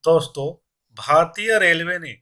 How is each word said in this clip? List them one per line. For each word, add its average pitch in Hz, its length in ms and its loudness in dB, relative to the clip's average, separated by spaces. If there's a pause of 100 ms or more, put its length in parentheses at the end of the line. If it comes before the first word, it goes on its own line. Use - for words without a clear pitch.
दोस्तों, 151 440 0 (500)
भारतीय 170 640 0
railway 170 400 0
ने 139 220 -14